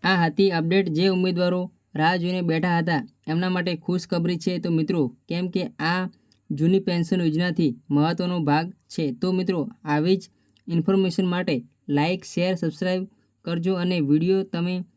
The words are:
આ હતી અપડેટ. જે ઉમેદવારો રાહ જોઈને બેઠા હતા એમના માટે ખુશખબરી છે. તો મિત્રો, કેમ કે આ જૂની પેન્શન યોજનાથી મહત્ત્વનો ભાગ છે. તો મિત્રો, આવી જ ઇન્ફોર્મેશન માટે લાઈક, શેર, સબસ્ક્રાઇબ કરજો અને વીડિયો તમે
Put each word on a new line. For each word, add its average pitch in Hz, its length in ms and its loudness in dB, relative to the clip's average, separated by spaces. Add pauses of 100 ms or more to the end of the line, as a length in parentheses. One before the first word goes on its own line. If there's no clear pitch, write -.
આ 180 240 2
હતી 190 240 2
અપડેટ. 175 380 2
જે 170 200 2
ઉમેદવારો 180 640 0 (220)
રાહ 160 220 2
જોઈને 180 240 -2
બેઠા 170 380 0
હતા 165 280 0 (200)
એમના 175 240 -2
માટે 180 260 -2
ખુશખબરી 175 600 -2
છે. 180 220 -2
તો 175 120 -4
મિત્રો, 160 460 0 (120)
કેમ 180 200 -4
કે 180 180 -4
આ 180 420 -2 (420)
જૂની 165 300 2
પેન્શન 180 400 0
યોજનાથી 165 560 0 (140)
મહત્ત્વનો 165 480 0
ભાગ 156 320 0
છે. - 420 -6
તો 185 200 -2
મિત્રો, 180 360 0 (160)
આવી 156 320 2
જ - 140 -8 (380)
ઇન્ફોર્મેશન 185 580 2
માટે 175 380 -2 (240)
લાઈક, 156 360 0
શેર, 180 300 -2
સબસ્ક્રાઇબ 185 540 -2 (360)
કરજો 170 300 -2
અને 180 260 0
વીડિયો 160 420 2
તમે 180 420 -4 (120)